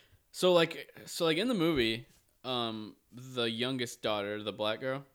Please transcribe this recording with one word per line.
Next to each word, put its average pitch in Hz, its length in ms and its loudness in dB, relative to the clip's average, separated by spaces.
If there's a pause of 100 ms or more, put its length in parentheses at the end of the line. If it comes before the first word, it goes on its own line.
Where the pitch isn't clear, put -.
(320)
so, 180 200 4
like, 165 380 4 (160)
so, - 180 -4
like, 160 120 4
in 208 120 0
the 254 60 2
movie, 131 520 2 (380)
um, 113 520 -4 (160)
the 123 380 -2
youngest 120 520 -4
daughter, 104 400 0
the 104 100 -4
black 107 280 -2
girl, 135 240 -6 (100)